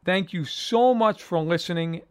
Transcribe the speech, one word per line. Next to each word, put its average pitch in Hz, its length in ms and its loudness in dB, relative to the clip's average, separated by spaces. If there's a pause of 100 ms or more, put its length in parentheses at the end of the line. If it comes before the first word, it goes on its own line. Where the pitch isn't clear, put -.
thank 185 300 -2
you 165 120 -4
so 240 480 2
much 220 280 2
for 170 180 -2
listening 165 720 -2